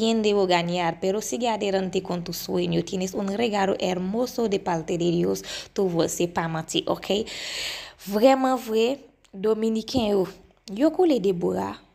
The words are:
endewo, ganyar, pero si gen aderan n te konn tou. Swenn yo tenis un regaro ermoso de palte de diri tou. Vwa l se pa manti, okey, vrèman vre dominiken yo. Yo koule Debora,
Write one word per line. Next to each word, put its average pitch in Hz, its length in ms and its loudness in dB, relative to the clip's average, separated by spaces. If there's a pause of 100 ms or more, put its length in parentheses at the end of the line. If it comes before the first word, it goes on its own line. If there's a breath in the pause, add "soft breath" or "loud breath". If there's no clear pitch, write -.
(120)
endewo, 208 380 2
ganyar, 175 520 0
pero 196 240 0
si 247 160 -4
gen 233 140 0
aderan 196 340 0
n - 40 -8
te 185 120 -2
konn 175 160 -4
tou. 170 160 -8
Swenn 175 400 -2
yo 170 80 0
tenis 190 320 -4
un 196 160 -4
regaro 208 480 2
ermoso 202 680 -2
de 196 140 0
palte 170 360 -2
de 170 120 2
diri 175 160 2 (480 loud breath)
tou. 190 160 2
Vwa 165 160 2
l 165 80 -2
se 175 160 0
pa 175 220 -2
manti, 160 340 -4
okey, - 400 -2 (800 loud breath)
vrèman 262 560 4
vre 226 260 2 (460)
dominiken 220 800 0
yo. 190 120 4 (420)
Yo 247 240 2
koule 311 320 4
Debora, 185 540 0 (180)